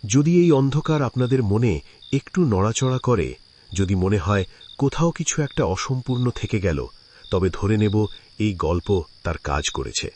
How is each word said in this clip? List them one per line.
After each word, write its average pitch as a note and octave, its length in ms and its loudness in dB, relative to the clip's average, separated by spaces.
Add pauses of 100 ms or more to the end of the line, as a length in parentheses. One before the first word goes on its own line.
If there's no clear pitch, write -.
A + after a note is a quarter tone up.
যদি C#3+ 360 2
এই F3 120 6
অন্ধকার C#3+ 520 2
আপনাদের B2+ 400 0
মনে G#2 300 2 (400)
একটু - 320 -2
নড়াচড়া A2+ 540 0
করে, G2 280 0 (420)
যদি F#2+ 260 0
মনে F#2+ 240 2
হয় F#2+ 240 0 (340)
কোথাও D3+ 340 0
কিছু - 300 -6
একটা C#3+ 240 -2
অসম্পূর্ণ B2 680 -2
থেকে - 280 -4
গেল, E2 200 0 (460)
তবে F#2 240 0
ধরে G#2 280 0
নেব G#2+ 180 2 (440)
এই G#2 160 0
গল্প E2+ 320 -2 (340)
তার E2+ 220 -6
কাজ D2 260 -2
করেছে। - 460 -8